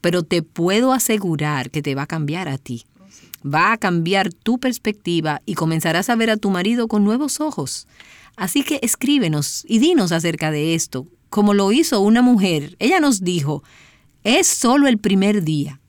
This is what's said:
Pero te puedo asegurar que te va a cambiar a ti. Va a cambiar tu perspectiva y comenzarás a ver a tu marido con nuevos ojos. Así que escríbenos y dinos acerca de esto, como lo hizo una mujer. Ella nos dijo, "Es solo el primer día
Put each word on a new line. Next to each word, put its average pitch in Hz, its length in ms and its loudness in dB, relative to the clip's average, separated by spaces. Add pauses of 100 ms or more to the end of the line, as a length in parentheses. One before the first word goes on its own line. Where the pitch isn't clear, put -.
Pero 175 200 0
te 170 220 -2
puedo 208 500 0
asegurar 156 760 -2
que 151 100 -4
te 143 140 -4
va 139 80 -6
a 147 40 -8
cambiar 160 400 -6
a 135 120 -6
ti. - 260 -12 (580)
Va 156 280 2
a 226 60 0
cambiar 180 540 0
tu 240 280 -4
perspectiva 170 880 -4
y 175 80 -6
comenzarás 165 560 -2
a 233 40 2
ver 226 140 0
a 214 80 2
tu 202 140 -2
marido 226 360 0
con 208 160 2
nuevos 254 380 0
ojos. 202 460 -6 (500)
Así 190 240 -2
que 285 220 -4
escríbenos 220 840 -2
y 214 120 2
dinos 262 320 4
acerca 160 400 -2
de 156 240 -2
esto, 143 320 -6 (220)
como 208 260 2
lo 196 160 2
hizo 254 280 2
una 220 220 4
mujer. 185 560 2
Ella 330 220 0
nos 269 220 2
dijo, 156 420 -2 (600)
"Es 285 220 2
solo 277 420 2
el 226 120 2
primer 196 440 2
día 147 460 -4